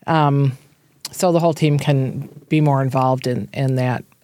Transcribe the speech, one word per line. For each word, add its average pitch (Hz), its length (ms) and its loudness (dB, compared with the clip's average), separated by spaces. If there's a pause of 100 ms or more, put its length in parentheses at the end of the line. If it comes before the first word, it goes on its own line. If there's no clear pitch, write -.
Um, 143 460 2 (600)
so 180 200 0
the 165 80 2
whole 165 160 0
team 147 240 2
can 139 500 -2 (200)
be 156 120 2
more 139 220 2
involved 131 420 0
in, 123 260 -4
in 131 260 -2
that, 127 260 -2 (200)